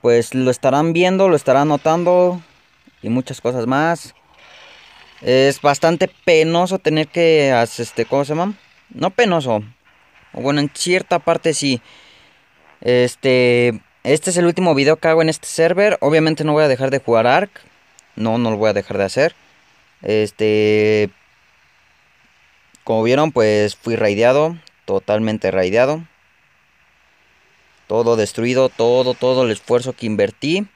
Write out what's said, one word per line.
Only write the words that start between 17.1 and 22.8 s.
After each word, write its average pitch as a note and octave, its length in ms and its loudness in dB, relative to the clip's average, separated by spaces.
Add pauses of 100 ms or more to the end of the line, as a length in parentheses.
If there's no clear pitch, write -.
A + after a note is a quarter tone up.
Ark. E3+ 240 0 (640)
No, A2+ 200 -2
no A#2+ 140 -2
lo G#2+ 60 -2
voy G#2+ 140 2
a - 20 0
dejar G2+ 260 -4
de G2 60 0
hacer. C3+ 320 -2 (680)
Este, G#2+ 1080 0 (1700)